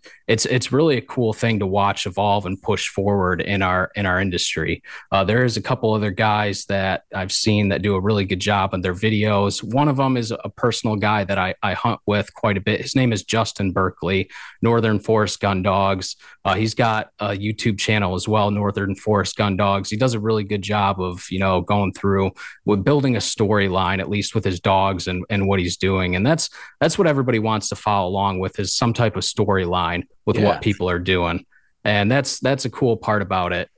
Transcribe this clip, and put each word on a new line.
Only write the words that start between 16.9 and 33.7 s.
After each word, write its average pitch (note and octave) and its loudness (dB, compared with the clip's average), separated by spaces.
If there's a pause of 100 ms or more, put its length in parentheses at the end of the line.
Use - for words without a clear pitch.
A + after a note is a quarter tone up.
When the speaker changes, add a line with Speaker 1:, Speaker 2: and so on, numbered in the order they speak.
Speaker 1:
a G#2 -4
YouTube G2+ -2
channel G2+ 0
as F2+ -4
well, G#2 2
Northern G2+ -2
Forest G#2 0
Gun G2+ 0
Dogs. G2 0
He A2 -4
does A#2+ 0
a A2 -4
really G#2+ 0
good G2+ -4
job G2+ 0
of, F2+ -6
you F#2 -2
know, F#2+ 2
going G2 0
through G2 0 (320)
with G2 2
building C3+ 2
a G2+ 0
storyline, F#2+ 2
at - -4
least G2+ -2
with G#2+ 0
his F2+ -2
dogs F#2+ 2
and, F2+ -4
and G2 0
what G2 2
he's F2 -2
doing. F#2 0
And G2 2
that's, D#3+ 0 (300)
that's D#3+ 2
what F#3+ 4
everybody C3 2
wants G#2+ -2
to G#2 -6
follow G2+ 0
along G2 0
with, F#2 -4
is G2 -4
some A#2 2
type A2 0
of A2 -4
storyline F2+ 0 (200)
with G#2+ 0
Speaker 2:
Yeah. G#2+ 4
Speaker 1:
what - 2
people G2 -2
are F2 0
doing. F2 0 (400)
And G#2 2
that's, C3 0
that's C3+ 0
a A#2 -4
cool A#2 2
part G#2+ 0
about F2+ -2
it. F2 -4